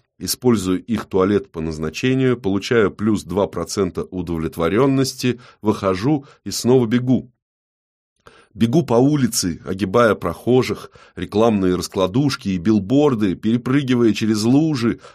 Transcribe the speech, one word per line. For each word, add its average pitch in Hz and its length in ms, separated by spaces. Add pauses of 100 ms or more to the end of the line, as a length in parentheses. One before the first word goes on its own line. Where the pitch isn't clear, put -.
(180)
использую 92 640
их 110 200
туалет 98 480
по 82 80
назначению, 120 800
получаю 98 500
плюс 101 320
два 90 240
процента 87 560
удовлетворенности, 92 1400 (240)
выхожу 104 640 (160)
и 104 80
снова 120 360
бегу. 123 440 (1200)
Бегу 117 320
по 120 100
улице, 123 720
огибая 98 480
прохожих, 101 760 (240)
рекламные 98 600
раскладушки 98 760
и 95 80
билборды, 107 800
перепрыгивая 123 800
через 107 300
лужи, 131 560 (140)